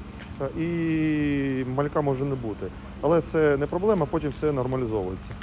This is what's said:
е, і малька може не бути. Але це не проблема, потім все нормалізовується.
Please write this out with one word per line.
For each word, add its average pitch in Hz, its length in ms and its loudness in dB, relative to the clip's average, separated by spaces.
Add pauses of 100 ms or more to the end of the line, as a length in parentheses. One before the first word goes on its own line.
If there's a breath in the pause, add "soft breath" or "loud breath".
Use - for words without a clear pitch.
(400 loud breath)
е, 139 220 -4
і 151 1000 0
малька 143 360 0
може 139 240 2
не 139 100 0
бути. 113 320 -4 (340 loud breath)
Але 156 200 4
це 151 360 4
не 143 100 0
проблема, 180 400 2
потім 151 240 0
все 151 220 0
нормалізовується. 117 800 -2 (120)